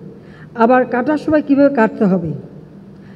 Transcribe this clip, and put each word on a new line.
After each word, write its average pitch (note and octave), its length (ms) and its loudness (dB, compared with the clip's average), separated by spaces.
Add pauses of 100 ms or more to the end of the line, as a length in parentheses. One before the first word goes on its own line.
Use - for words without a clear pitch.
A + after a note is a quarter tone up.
(540)
আবার A#3+ 300 4
কাটার B3 340 -2
সময় D4+ 240 0
কীভাবে C#4 320 2
কাটতে A3 300 0
হবে, F3 240 0 (880)